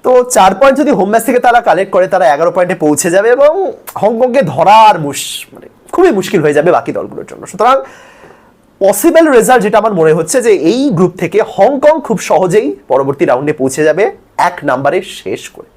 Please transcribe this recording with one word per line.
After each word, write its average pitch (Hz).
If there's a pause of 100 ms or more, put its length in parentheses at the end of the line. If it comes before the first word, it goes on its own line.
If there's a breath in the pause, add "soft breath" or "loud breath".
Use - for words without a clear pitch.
তো 247 (260)
চার 190
পয়েন্ট 269
যদি 294
হোম 185
ম্যাচ 226
থেকে 247
তারা 240
কালেক্ট 190
করে, 185
তারা 180 (100)
এগারো 165
পয়েন্টে 180
পৌঁছে 151
যাবে 202
এবং 285 (500)
হংকংকে 240
ধরা 165 (140)
আর 185 (100)
মুশ-, -
মানে, - (260)
খুবই 339
মুশকিল 185
হয়ে 147
যাবে 165
বাকি -
দলগুলোর -
জন্য। -
সুতরাং 233 (1040 loud breath)
পসিবল 311 (120)
রেজাল্ট 240
যেটা 226
আমার 214
মনে 160
হচ্ছে 165 (100)
যে 220 (180)
এই 262
গ্রুপ 180 (100)
থেকে 180 (180)
হংকং 277 (120)
খুব 214 (100)
সহজেই 185 (200)
পরবর্তী 139
রাউন্ডে 143
পৌঁছে 135
যাবে 165 (440)
এক 175 (140)
নাম্বারে 139 (220)
শেষ 107 (120)
করে। -